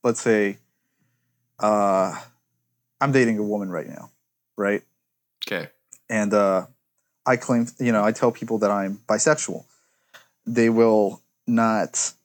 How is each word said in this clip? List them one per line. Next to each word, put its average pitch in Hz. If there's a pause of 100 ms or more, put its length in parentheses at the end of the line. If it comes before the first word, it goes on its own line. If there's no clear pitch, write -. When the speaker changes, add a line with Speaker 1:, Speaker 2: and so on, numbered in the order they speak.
Speaker 1:
let's 117
say, 104 (1000)
uh, 101 (800)
I'm 139
dating 117
a 104
woman 104
right 87
now, - (480)
right? 101 (640)
Speaker 2:
Okay. 85 (400)
Speaker 1:
And, 107
uh, 98 (580)
I 127
claim, 120 (100)
you 120
know, 104
I 110
tell 117
people 113
that 101
I'm 101 (100)
bisexual. - (800)
They 117
will 110 (240)
not 113 (120)